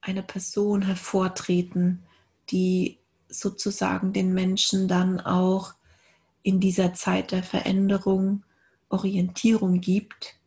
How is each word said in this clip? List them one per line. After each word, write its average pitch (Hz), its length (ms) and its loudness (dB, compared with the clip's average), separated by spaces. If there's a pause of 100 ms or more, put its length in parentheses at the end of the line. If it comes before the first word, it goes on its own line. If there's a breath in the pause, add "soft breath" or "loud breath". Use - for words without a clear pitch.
eine 190 200 -6
Person 202 600 -2
hervortreten, 180 1200 0 (480 loud breath)
die 185 480 0 (320)
sozusagen 190 800 -4
den 185 220 0
Menschen 190 520 0
dann 185 320 2
auch 185 540 0 (720 soft breath)
in 190 180 2
dieser 185 320 2
Zeit 185 400 -2
der 185 100 -2
Veränderung 196 1000 0 (460 soft breath)
Orientierung 190 920 2
gibt. - 680 -4